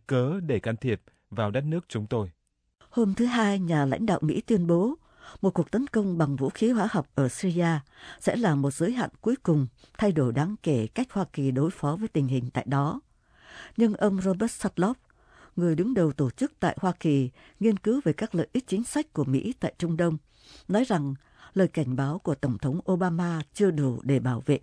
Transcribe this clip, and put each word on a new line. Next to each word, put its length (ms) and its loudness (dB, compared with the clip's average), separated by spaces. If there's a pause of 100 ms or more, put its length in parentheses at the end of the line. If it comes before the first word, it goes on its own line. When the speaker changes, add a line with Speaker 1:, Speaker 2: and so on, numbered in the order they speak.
Speaker 1:
cớ 320 0
để 200 -2
can 180 -4
thiệp 240 -2 (280)
vào 220 -2
đất 120 -2
nước 260 -2
chúng 180 -4
tôi. 240 -2 (580)
Speaker 2:
Hôm 240 2
thứ 120 2
Hai, 340 2
nhà 260 2
lãnh 200 0
đạo 160 2
Mỹ 200 0
tuyên 260 2
bố 280 4 (460)
một 120 2
cuộc 180 0
tấn 160 -2
công 300 0
bằng 180 2
vũ 140 0
khí 200 0
hóa 220 2
học 240 -2
ở 140 2
Syria 500 0 (400)
sẽ 160 0
là 200 2
một 160 2
giới 200 0
hạn 180 -2 (120)
cuối 220 0
cùng, 240 2 (300)
thay 140 2
đổi 220 0
đáng 300 -2
kể 240 0
cách 240 -6
Hoa 220 -2
Kỳ 180 -2
đối 200 0
phó 240 -4
với 120 -6
tình 200 -2
hình 260 -2
tại 140 -4
đó. 340 -2 (760)
Nhưng 160 2
ông 280 0
Robert 440 -2
Sudloff, 280 0 (600)
người 200 2
đứng 180 0
đầu 180 4
tổ 180 0
chức 300 -4
tại 200 -2
Hoa 200 0
Kỳ 300 2 (300)
nghiên 180 2
cứu 260 0
về 100 2
các 220 -6
lợi 180 -2
ích 140 -4
chính 160 -2
sách 300 -4
của 100 -2
Mỹ 360 -2
tại 180 -4
Trung 200 -2
Đông, 200 0 (500)
nói 160 2
rằng 320 -2 (380)
lời 140 4
cảnh 280 -2
báo 240 -2
của 160 -2
Tổng 220 -2
thống 220 -2 (120)
Obama 500 0 (120)
chưa 180 2
đủ 320 0
để 160 2
bảo 260 -2
vệ 180 2